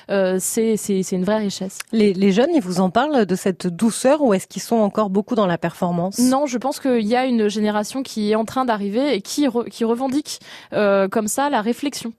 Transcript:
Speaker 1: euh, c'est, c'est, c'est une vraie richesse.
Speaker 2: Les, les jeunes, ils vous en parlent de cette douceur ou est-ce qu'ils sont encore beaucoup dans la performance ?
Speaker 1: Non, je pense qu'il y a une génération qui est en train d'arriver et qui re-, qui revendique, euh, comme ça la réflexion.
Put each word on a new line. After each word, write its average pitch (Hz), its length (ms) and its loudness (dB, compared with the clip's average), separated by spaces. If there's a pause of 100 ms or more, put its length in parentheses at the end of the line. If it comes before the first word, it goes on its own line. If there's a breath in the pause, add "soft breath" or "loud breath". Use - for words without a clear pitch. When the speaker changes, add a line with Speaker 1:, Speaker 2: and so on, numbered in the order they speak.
(120)
Speaker 1:
euh, 190 300 2
c'est, 226 340 0
c'est, 196 280 0
c'est 190 120 -4
une 180 80 0
vraie 208 140 2
richesse. 196 420 -6 (140)
Speaker 2:
Les, 214 200 4
les 196 200 4
jeunes, 247 200 4
ils 302 80 4
vous 180 200 -2
en 185 80 4
parlent 254 360 2
de 180 100 0
cette 185 300 -4
douceur 226 560 2
ou 247 120 4
est-ce 190 120 0
qu'ils - 160 -12
sont - 140 -2
encore 214 340 2
beaucoup 202 260 0
dans 214 120 2
la 170 100 0
performance ? 175 600 -2
Speaker 1:
Non, 262 280 2
je 254 100 -4
pense 262 240 -4
qu'il 240 260 2
y 233 80 2
a 247 80 2
une 233 240 2
génération 214 560 -2
qui 214 300 -2
est - 20 2
en 220 80 0
train 262 220 -2
d'arriver 220 500 0
et 202 60 -4
qui 294 260 -2
re-, 233 220 -2
qui 233 160 -4
revendique, 254 540 -2 (340 loud breath)
euh, 196 340 2
comme 214 220 -2
ça 277 200 0
la 254 120 0
réflexion. 240 580 -4